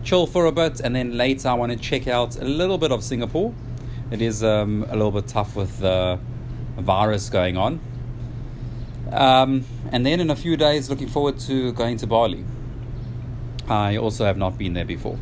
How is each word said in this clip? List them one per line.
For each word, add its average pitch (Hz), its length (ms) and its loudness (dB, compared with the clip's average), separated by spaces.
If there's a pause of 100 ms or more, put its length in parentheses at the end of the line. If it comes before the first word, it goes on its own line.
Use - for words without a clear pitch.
chill 180 220 4
for 175 180 2
a 160 80 6
bit, 160 280 2
and 120 140 0
then 123 220 -2
later 131 320 2
I 123 60 4
wanna 120 220 0
check 123 300 -2
out 120 300 0
a - 80 -6
little 175 320 0
bit 156 160 2
of 117 100 0
Singapore. 135 520 -2 (560)
It 110 100 -4
is, 110 240 0
um, 107 460 2
a - 20 -4
little 107 180 2
bit 101 160 -2
tough - 300 -2
with 98 220 -4
the 92 400 2 (580)
virus 101 540 2
going 92 260 2
on. 120 240 0 (1300)
Um, 131 540 4 (260)
and 123 140 0
then 160 160 2
in 165 80 2
a 143 80 2
few 165 220 0
days, 147 320 2
looking 135 180 -4
forward 143 320 0
to 127 320 0
going 117 240 0
to 113 100 -4
Bali. 113 380 2 (1300)
I 104 260 4
also 113 300 0
have 95 100 4
not 95 220 0
been 87 160 -2
there 87 100 -2
before. 82 380 -6